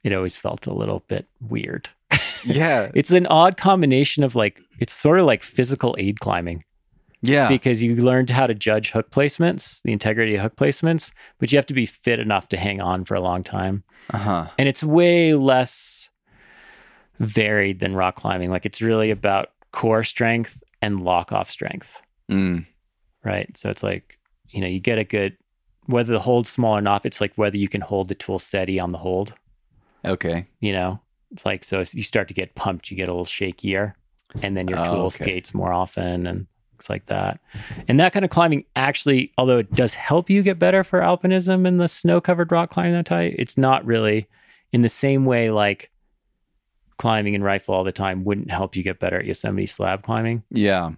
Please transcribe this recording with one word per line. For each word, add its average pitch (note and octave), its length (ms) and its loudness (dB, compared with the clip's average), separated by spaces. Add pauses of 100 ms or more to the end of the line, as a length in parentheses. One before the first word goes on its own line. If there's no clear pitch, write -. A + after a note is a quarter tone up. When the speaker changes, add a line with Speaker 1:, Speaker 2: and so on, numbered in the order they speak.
Speaker 1:
it G#2+ 100 0
always F#2 220 -2
felt - 300 -8
a - 80 -6
little G2 340 -4
bit - 200 -6 (140)
weird. A2 480 -8 (220)
<laughs> D3 80 2 (240)
Speaker 2:
Yeah. C#3+ 500 0
Speaker 1:
It's C#3 180 2
an F3+ 140 6
odd E3+ 320 6
combination D3 680 4
of, B2 120 0
like, G#2+ 240 0 (200)
it's - 140 -4
sort E3 260 4
of F3+ 60 6
like A#2+ 160 4
physical B2+ 560 0
aid G2+ 220 -2
climbing. F2 440 -4 (600)
Speaker 2:
Yeah. C3+ 240 4
Speaker 1:
Because A#2+ 340 2
you A#2 140 2
learned B2+ 340 4
how B2+ 160 2
to A#2+ 80 0
judge G#2+ 380 0
hook - 180 -2
placements, E3+ 720 0
the A#2 100 -2
integrity G#2+ 440 0
of G2 80 -2
hook A2 120 -4
placements, D#3 540 0 (300)
but A#2+ 120 0
you C#3+ 60 6
have C#3 80 4
to - 80 -8
be B2 140 0
fit - 320 -2
enough G#2 300 -2
to F#2+ 80 -4
hang G2 240 -2
on F#2 220 -2
for G2 120 -4
a F#2+ 40 0
long F2+ 220 -2
time. F#2+ 420 -4 (280)
Speaker 2:
Uh-huh. G2 340 -2 (140)
Speaker 1:
And C#3 100 4
it's C3+ 140 -4
way E3+ 500 4
less C3 760 0 (1080)
varied G#2+ 600 0
than F#2+ 160 -2
rock F#2 220 0
climbing. F2+ 340 -2
Like, F#2 160 -4
it's - 140 -8
really A2 280 2
about G2+ 400 0 (260)
core A2+ 300 2
strength A#2 580 -2 (180)
and G2+ 220 -2
lock F2+ 300 0
off G2 160 -2
strength. - 520 -12 (300)
Speaker 2:
Mm. F#2 340 0 (580)
Speaker 1:
Right? G2 340 -4
So - 120 -8
it's - 140 -8
like, F#2+ 340 -8 (300)
you - 140 -8
know, F#2 60 -4
you F#2 120 -4
get A2+ 180 0
a A2 60 -2
good, G2 340 -2 (500)
whether A#2+ 260 0
the A2 60 2
hold's A#2+ 300 2
small A2+ 280 0
or G#2 40 0
not, G2+ 240 2
it's - 140 -6
like G2+ 160 -2
whether G#2 220 0
you G2+ 100 0
can G2+ 140 -4
hold F#2+ 260 -4
the G2 80 -6
tool F#2+ 240 -6
steady F#2+ 400 -4
on F2+ 140 -4
the F2 40 -8
hold. F#2 360 -4 (720)
Speaker 2:
Okay. F2 420 -4 (140)
Speaker 1:
You G#2 100 0
know? F#2+ 300 -4 (300)
It's A3+ 140 -20
like, G2 200 -4
so F#2+ 140 -4 (120)
you - 120 -10
start G2+ 260 -2
to F#2 40 -16
get F#2 220 -8
pumped, - 340 -6
you F#2+ 60 -12
get F#2 140 -4
a - 20 -4
little F2 140 -4
shakier, G2 680 -4 (480)
and G2 140 -4
then F#2 140 -4
your F2+ 100 -4
Speaker 2:
Oh, E2+ 60 -2
Speaker 1:
tool F2 220 -2
Speaker 2:
okay. - 180 -6
Speaker 1:
skates F#2 280 -6
more F#2 200 -2
often F2+ 540 -4
and F#2 200 -8 (240)
things - 180 -20
like - 180 -8
that. - 320 -4 (500)
And B2+ 100 6
that F#3 140 4
kind G3 100 0
of F#3 80 -2
climbing E3 320 2 (140)
actually, C3+ 600 0
although B2+ 200 4
it A2 160 -2
does B2 220 2
help - 340 0
you G3 140 4
get F#3 160 2
better F#3 260 4
for F3+ 160 0
alpinism F#3 680 2
and F3+ 140 4
the F3 80 2
snow-covered E3+ 600 2
rock E3+ 180 2
climbing F3 240 0
that E3+ 140 0
tight, E3+ 300 -2
it's - 200 -6
not C3+ 280 4
really A2 420 0 (440)
in A#2+ 120 2
the A#2 60 4
same C3+ 360 2
way, A#2 260 2
like, G#2 400 0 (1080)
climbing G#2+ 380 0
and G2+ 80 -2
rifle G2 320 0
all F#2 80 2
the F#2+ 80 -2
time F#2+ 320 -4
wouldn't G2+ 260 -4
help F#2 240 -4
you F#2 100 -4
get F#2 180 -6
better F2+ 180 -2
at F#2+ 60 -6
Yosemite G2 400 -4
slab G2 380 -4
climbing. A2+ 460 -4
Speaker 2:
Yeah. F#2+ 480 0